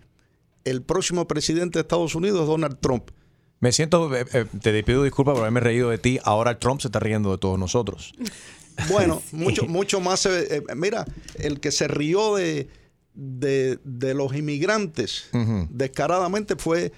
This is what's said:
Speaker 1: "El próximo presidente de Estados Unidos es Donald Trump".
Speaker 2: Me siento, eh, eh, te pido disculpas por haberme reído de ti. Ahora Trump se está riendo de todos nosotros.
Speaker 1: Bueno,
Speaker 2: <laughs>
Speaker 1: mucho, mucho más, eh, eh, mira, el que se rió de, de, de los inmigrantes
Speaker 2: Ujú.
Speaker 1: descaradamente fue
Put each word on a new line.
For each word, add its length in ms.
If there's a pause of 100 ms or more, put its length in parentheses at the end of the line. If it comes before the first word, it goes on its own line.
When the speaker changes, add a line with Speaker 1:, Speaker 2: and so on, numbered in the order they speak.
(640)
Speaker 1:
"El 180
próximo 460
presidente 500
de 40
Estados 340
Unidos 260
es 60
Donald 320
Trump". 320 (480)
Speaker 2:
Me 120
siento, 440
eh, 180
eh, 120 (160)
te 220
pido 200
disculpas 300
por 100
haberme 180
reído 280
de 80
ti. 260
Ahora 360
Trump 220
se 80
está 100
riendo 320
de 60
todos 200
nosotros. 560 (760)
Speaker 1:
Bueno, 380
Speaker 2:
<laughs> 40
Speaker 1:
mucho, 360
mucho 340
más, 240
eh, 320 (100)
eh, 80
mira, 300 (300)
el 260
que 100
se 160
rió 480
de, 320 (460)
de, 720
de 280
los 220
inmigrantes 1000
Speaker 2:
Ujú. 360
Speaker 1:
descaradamente 880
fue 400